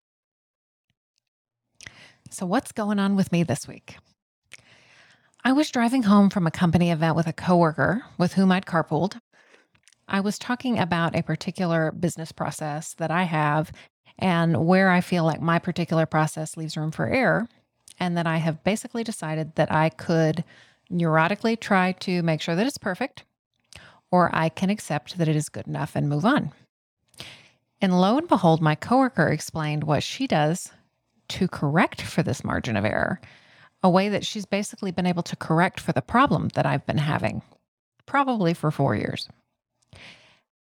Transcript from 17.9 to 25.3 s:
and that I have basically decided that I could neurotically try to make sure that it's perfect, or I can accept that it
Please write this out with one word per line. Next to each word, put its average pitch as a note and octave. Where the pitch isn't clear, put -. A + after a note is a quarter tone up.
and F3
that E3
I E3
have D#3
basically A3+
decided D#3
that -
I D#3
could D#3+
neurotically F3
try F#3
to F3+
make D#3+
sure E3+
that G3+
it's C#4+
perfect, -
or F3+
I D#3+
can -
accept F#3
that E3
it D#3